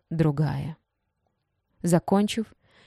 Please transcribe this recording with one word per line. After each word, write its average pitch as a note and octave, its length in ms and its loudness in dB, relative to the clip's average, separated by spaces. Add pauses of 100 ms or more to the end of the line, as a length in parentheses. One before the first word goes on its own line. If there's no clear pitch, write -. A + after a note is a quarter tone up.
другая. D3+ 680 0 (1040)
Закончив, F#3+ 640 0 (420)